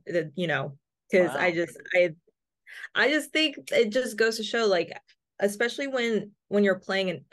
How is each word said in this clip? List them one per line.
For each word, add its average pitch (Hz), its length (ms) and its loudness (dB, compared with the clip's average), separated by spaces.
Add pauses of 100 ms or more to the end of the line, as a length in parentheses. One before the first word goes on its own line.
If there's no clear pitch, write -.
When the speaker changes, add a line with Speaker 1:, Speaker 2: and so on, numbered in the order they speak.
Speaker 1:
the, 160 300 -2
you 180 120 -4
know, 143 300 -4 (340)
'cause 180 180 6
I 180 200 0
Speaker 2:
Wow. 170 60 -2
Speaker 1:
just, 170 220 -4 (180)
I, 180 140 4 (840)
I 233 160 2
just 294 220 0
think 311 400 -2
it 226 180 4
just 220 280 -2
goes 226 200 2
to 220 60 -6
show, 226 240 0
like, 175 240 2 (480)
especially 240 480 0
when, 233 440 -2 (160)
when 202 160 2
you're 190 160 4
playing 190 300 -2
an, 151 240 -8